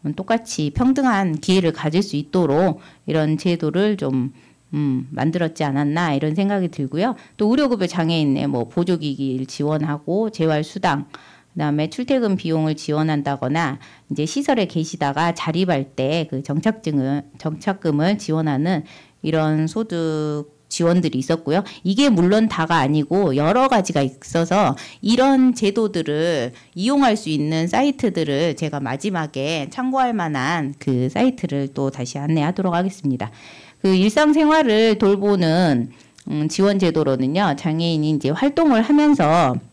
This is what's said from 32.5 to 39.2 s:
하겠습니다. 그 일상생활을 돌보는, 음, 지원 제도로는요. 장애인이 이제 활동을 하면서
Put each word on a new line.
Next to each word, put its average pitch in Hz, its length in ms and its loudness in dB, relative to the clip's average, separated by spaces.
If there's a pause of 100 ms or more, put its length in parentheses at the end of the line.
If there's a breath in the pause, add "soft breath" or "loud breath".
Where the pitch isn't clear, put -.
하겠습니다. 151 580 -2 (520 loud breath)
그 190 120 4
일상생활을 262 1000 4
돌보는, 180 960 2 (400 loud breath)
음, 151 180 -2
지원 196 300 2
제도로는요. 156 800 0
장애인이 160 520 0
이제 143 200 0
활동을 277 500 2
하면서 180 760 4 (160)